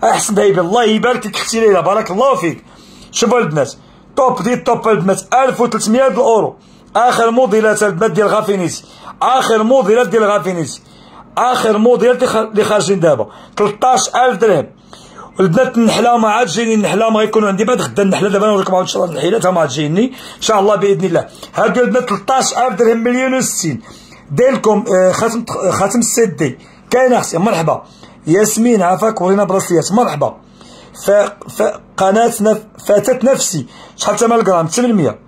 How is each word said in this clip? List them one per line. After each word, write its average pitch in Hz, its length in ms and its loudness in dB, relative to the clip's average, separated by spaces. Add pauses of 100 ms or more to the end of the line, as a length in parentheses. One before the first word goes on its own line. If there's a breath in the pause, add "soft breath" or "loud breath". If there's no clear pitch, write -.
احسن 190 340 0
هيبه، 190 240 2
الله 208 220 0
يبارك 226 420 0
لك 196 80 -10
اختي - 260 -4
ليلى، 202 220 4
بارك 208 280 0
الله 247 240 2
فيك. 170 300 -4 (480 loud breath)
شوفوا 233 260 0
البنات، 151 340 -2 (440 loud breath)
توب 254 260 0
دي 240 140 0
توب - 320 -2
البنات، 190 460 0
ألف 262 260 2
وثلاثمية 233 420 0 (140)
اورو، 214 400 0 (400 loud breath)
اخر 233 340 2
موديلات 220 520 2
البنات 202 280 0
ديال 202 180 0
غافينيتي، 196 560 -2 (380 loud breath)
اخر 226 400 0
موديلات 233 460 2
ديال 214 160 2
غافينيتي، 180 560 -4 (580 loud breath)
اخر 226 400 0
موديلات 233 440 2
اللي 254 120 -2
خا-، 220 160 -2
اللي 214 140 0
خارجين 196 360 0
دابا، 139 260 2 (300 loud breath)
تلطاش 247 520 0
ألف 247 300 0
درهم. 175 280 2 (760 loud breath)
البنات 220 380 2
النحله 233 380 2
ما 226 120 2
عاد 220 180 0
جايين، 220 320 -2
النحله 202 320 0
ما 214 100 0
غيكونوا 214 280 0
عندي 196 160 -2
بعد 240 160 -2
غدا، 131 220 -4
النحله 190 260 0
دابا 196 180 0
نوريكم 190 280 0
ان 185 120 0
شاء - 160 -4
الله 170 120 -4
النحيلات 175 320 -2
ما 180 140 0
عاد 151 80 0
جايني 151 360 -2 (320 loud breath)
ان - 60 -16
شاء 214 180 0
الله 208 160 2
باذن 196 280 0
الله. 170 220 0 (280 loud breath)
هادو 214 260 0
البنات 247 280 0
تلطاش 254 460 -2
ألف 240 200 0
درهم، 226 300 2
مليون 254 300 0
وستين. 165 480 -4 (480 loud breath)
داير 240 220 2
لكم، 208 360 0
آه، 185 240 4
خاتم، 226 320 -2 (260)
خاتم 196 280 0
السيدي 165 600 0 (320 loud breath)
كاين 247 220 4
اختي 190 260 -2
مرحبا 165 440 0 (440 loud breath)
ياسمين، 214 560 2
عافاك 190 380 0
ورينا 190 240 2
براسليات 180 480 -2
مرحبا. 160 440 -2 (680 loud breath)
ف-، - 40 0 (460)
ف-، - 240 -2 (160)
قناه 214 440 2
نف-، - 460 -2
فتاه 247 460 2
نفسي 143 340 -4 (300 loud breath)
شحال 208 200 -2
ثمن 233 160 0
الغرام؟ 190 340 2
ثمنمية. 208 600 0